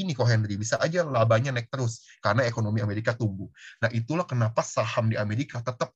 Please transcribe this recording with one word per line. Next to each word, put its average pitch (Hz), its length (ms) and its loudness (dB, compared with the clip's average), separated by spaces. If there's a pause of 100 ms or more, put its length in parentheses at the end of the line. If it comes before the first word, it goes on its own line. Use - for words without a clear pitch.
ini 185 160 -2
kok, 120 160 4
Henry, 104 240 2
bisa 107 240 -2
aja 165 240 2
labanya 117 480 4
naik 120 160 -4
terus 123 400 -4 (160)
karena 117 240 2
ekonomi 110 320 0
Amerika 107 320 0
tumbuh. 98 400 -4 (320)
Nah, 117 80 0
itulah 151 320 -2
kenapa 117 400 0
saham 113 480 0
di - 80 -2
Amerika 110 400 -4
tetap - 360 -6